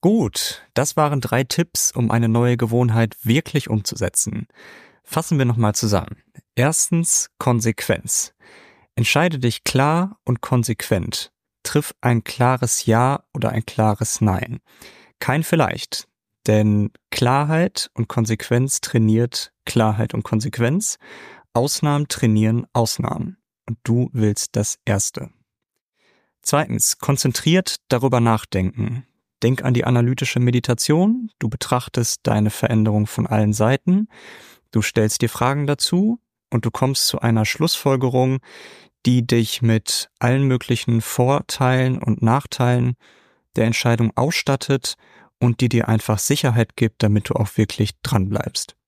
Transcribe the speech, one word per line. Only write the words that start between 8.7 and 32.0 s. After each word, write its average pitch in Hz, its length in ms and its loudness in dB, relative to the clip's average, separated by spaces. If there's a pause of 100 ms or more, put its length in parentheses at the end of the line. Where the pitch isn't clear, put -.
Entscheide 147 420 0
dich 123 260 -2
klar 160 600 0
und 123 180 -2
konsequent. - 920 -2 (300)
Triff - 400 -4
ein 117 200 2
klares 127 600 -2
Ja 123 480 2
oder 113 160 -4
ein 113 160 -4
klares - 560 -2
Nein. 95 400 0 (600)
Kein 147 220 0
Vielleicht, - 640 -2 (400)
denn 107 440 4 (200)
Klarheit 147 840 0
und 117 120 -2
Konsequenz 117 760 -2
trainiert 113 720 0 (100)
Klarheit 110 480 0
und 110 100 -6
Konsequenz. 117 760 -2 (560)
Ausnahmen 143 540 0
trainieren 110 680 2
Ausnahmen. - 640 -4 (280)
Und 113 180 -8
du 120 280 0
willst 107 440 -2
das - 280 -4
Erste. - 460 -4 (1120)
Zweitens, 120 560 -2
konzentriert 160 760 0 (120)
darüber 127 320 2
nachdenken. 110 840 -2 (360)
Denk 127 200 0
an 127 120 0
die 120 100 0
analytische 120 560 0
Meditation. 151 1000 2
Du 120 120 -2
betrachtest - 720 -4